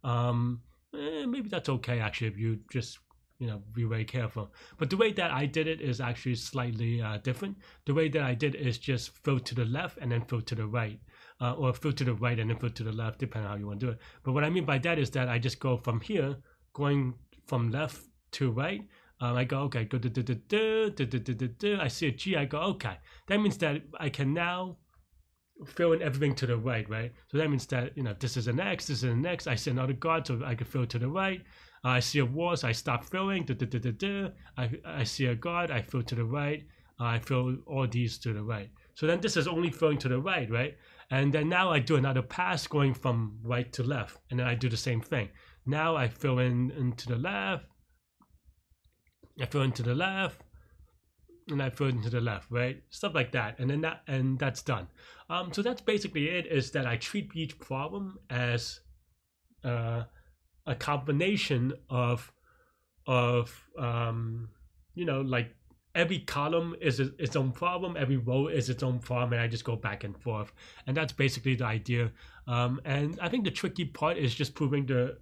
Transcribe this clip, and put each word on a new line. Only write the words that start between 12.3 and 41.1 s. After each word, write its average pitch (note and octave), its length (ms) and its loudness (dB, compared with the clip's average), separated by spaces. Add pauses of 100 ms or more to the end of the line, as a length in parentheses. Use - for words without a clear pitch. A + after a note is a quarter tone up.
and A2+ 140 0
then A2+ 80 -2
fill B2 100 0
to A#2 140 -6
the A2 80 -2
left, A2 260 -4
depending A2 300 -4
on G#2 80 -4
how G2+ 40 -6
you G2+ 60 -6
wanna G2+ 140 -6
do B2 100 0
it. A2+ 80 -4 (260)
But C3 100 0
what C#3+ 100 4
I D#3 80 2
mean F3 140 2
by C#3 120 4
that E3 220 2
is B2+ 120 2
that B2+ 160 2
I A#2+ 120 2
just A#2 200 0
go B2+ 160 2
from A2+ 260 0
here, C#3+ 360 0 (360)
going C#3+ 420 2 (320)
from A#2 240 2
left C#3 320 -4 (300)
to C3 180 2
right. E3 300 -2 (380)
Um, A#2+ 160 0
I B2 80 4
go, C3+ 180 0
okay, A#2+ 240 0
go, B2+ 120 -2
do, A#2+ 120 0
do, B2+ 120 0
do, A#2+ 140 0
do, A3 560 2
do, C#3+ 160 0
do, B2+ 120 0
do, B2+ 140 -4
do, A#2+ 140 -2
do. G3+ 340 0
I D3 60 2
see D3 220 0
a - 20 0
G, F#3 240 -2
I D3 100 2
go, D3 140 -2
okay. F3+ 400 -2 (260)
That G#3 140 2
means G#3 180 2
that D3+ 240 2 (180)
I D3+ 100 0
can C#3 260 0
now F3+ 420 -2 (880)
fill E3 280 4
in E3 100 2
everything C#3 320 2
to C3+ 100 -2
the A#2+ 120 2
right, A2+ 300 0
right? A2 240 -4 (180)
So C#3 100 0
that D#3 100 2
means C#3 180 0
that, B2+ 300 -2
you C#3 60 -2
know, G#2+ 160 -2
this C3 180 -2
is A#2 100 0
an B2 120 2
X, F#3+ 260 -2
this C#3 120 -2
is B2 120 0
an A#2+ 160 2
X. F3 220 -2
I B2+ 80 2
see B2+ 160 -2
another C3 220 0
god, D#3+ 340 0
so B2 180 -2
I B2+ 80 -2
can A2+ 140 -4
fill B2+ 180 0
to A#2 140 -2
the B2 100 0
right. F#3 320 0 (420)
Uh, B2+ 60 2
I B2+ 100 6
see C#3+ 200 2
a C3 60 6
wall, E3 300 0
so C3+ 120 0
I A2+ 60 4
stop A#2+ 300 0
filling. F#3+ 400 0
Du, C3 120 -2
du, B2 100 -2
du, A2+ 140 -2
du, A#2+ 120 -2
du. G3 380 -2 (260)
I, B2 140 0 (160)
I D#3 180 -2
see C3 220 0
a A#2+ 100 2
god, E3+ 360 -2
I A#2+ 100 0
fill A#2+ 220 -2
to A#2+ 100 -4
the A#2 100 0
right. C#3+ 400 -2 (360)
Uh, B2 60 -2
I A#2 120 2
fill B2+ 480 0
all C3+ 220 0
these A#2+ 320 0
to A2+ 140 -2
the G#2 100 -4
right. G#2 260 -4 (240)
So - 140 0
then E3+ 120 4
this G3+ 160 0
is D#3+ 120 4
only E3+ 240 0
filling D3+ 280 4
to - 80 -2
the B2+ 120 2
right, D#3+ 320 0
right? B2+ 260 0 (320)
And C3+ 240 4